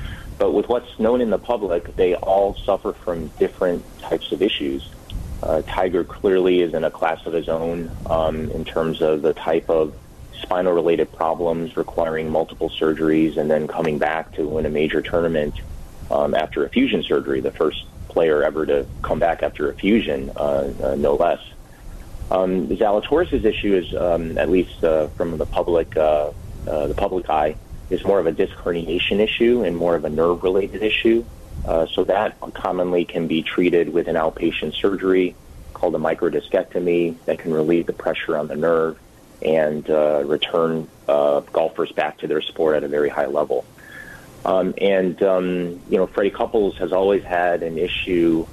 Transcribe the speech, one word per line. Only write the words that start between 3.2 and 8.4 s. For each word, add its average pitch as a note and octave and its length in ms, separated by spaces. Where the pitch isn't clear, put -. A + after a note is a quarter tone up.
different F2+ 460
types - 320
of D2+ 100
issues. C#2 480
Uh, D#2 180
Tiger F2+ 400
clearly F#2 580
is D#2+ 140
in D#2+ 80
a D#2+ 80
class D#2+ 340
of E2 80
his D#2+ 160
own, E2 400
um, D#2+ 440